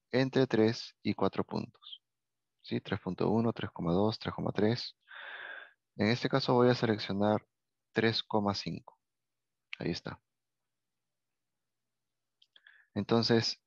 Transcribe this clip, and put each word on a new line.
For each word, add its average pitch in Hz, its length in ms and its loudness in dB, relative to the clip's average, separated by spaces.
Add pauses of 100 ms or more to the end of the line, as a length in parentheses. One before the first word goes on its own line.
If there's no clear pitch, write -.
(120)
entre 131 360 2
tres 110 560 2
y 101 100 0
cuatro 95 300 0
puntos. - 580 -10 (600)
¿Sí? 117 180 -6
Tres - 180 -6
punto 90 300 -2
uno, 113 240 2
tres - 180 -8
coma 85 220 -4
dos, 107 240 0
tres - 160 -8
coma 82 180 -4
tres. 107 460 -2 (1000)
En 104 120 0
este 117 200 0
caso 131 280 2
voy 123 140 6
a 123 60 4
seleccionar 104 720 0 (480)
tres 113 300 0
coma 101 320 0
cinco. - 440 -10 (800)
Ahí - 140 -4
está. - 280 -10 (2750)
Entonces, 113 720 2